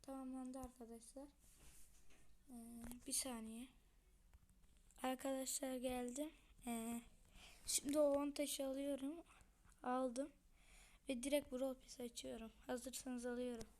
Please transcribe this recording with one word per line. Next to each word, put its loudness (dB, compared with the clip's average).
Tamamlandı -4
arkadaşlar. -10
Ee, -10
bir -2
saniye. -2
Arkadaşlar 2
geldim. 0
Ee, 0
şimdi 4
o 10
on 8
taşı 2
alıyorum. 0
Aldım. 2
Ve 2
direkt 4
Brawl 2
Pass -14
açıyorum. -6
Hazırsanız -2
alıyorum. 0